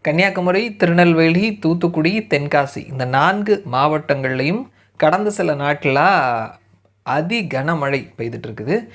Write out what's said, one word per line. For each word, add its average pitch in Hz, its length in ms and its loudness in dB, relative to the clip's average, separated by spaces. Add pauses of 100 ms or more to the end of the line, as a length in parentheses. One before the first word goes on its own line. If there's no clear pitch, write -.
கன்னியாகுமரி, 185 760 0
திருநெல்வேலி, 175 800 4
தூத்துக்குடி, 170 720 -2
தென்காசி, 143 600 -2
இந்த 131 140 -4
நான்கு 196 580 2 (100)
மாவட்டங்கள்லையும் 143 960 0 (280)
கடந்த 196 340 2
சில 175 240 -2
நாட்களா 143 760 2 (720)
அதி 170 440 -2
கனமழை 139 720 -2
பெய்துட்டு 117 280 -8
இருக்குது. 120 480 -4